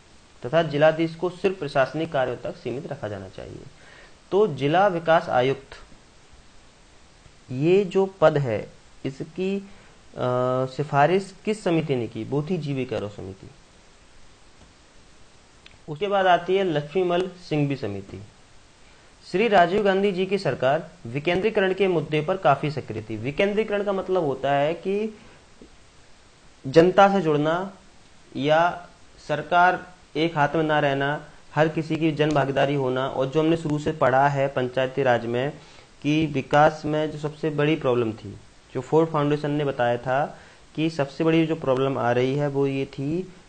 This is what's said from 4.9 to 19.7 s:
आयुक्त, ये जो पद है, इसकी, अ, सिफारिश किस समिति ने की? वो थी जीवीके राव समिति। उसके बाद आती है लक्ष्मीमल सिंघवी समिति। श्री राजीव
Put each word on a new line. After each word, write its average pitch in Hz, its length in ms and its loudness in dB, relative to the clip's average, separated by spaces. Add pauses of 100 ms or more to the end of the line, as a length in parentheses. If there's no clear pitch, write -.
आयुक्त, 135 380 0 (1800)
ये 170 340 2
जो 185 200 0
पद 156 320 2
है, 120 340 -4 (340)
इसकी, 180 520 -6
अ, 196 80 -10 (1000)
सिफारिश 151 680 0 (100)
किस 214 180 -4
समिति 156 320 0
ने 117 120 -4
की? 110 160 -8
वो 139 260 -4
थी 185 80 -2
जीवीके 131 420 -4
राव 101 100 -6
समिति। 95 400 -14 (2500)
उसके 156 180 -6
बाद 196 200 2
आती 175 280 4
है 196 80 2
लक्ष्मीमल 175 640 0
सिंघवी 147 480 -2
समिति। 101 460 -10 (1120)
श्री 214 160 2
राजीव 196 360 4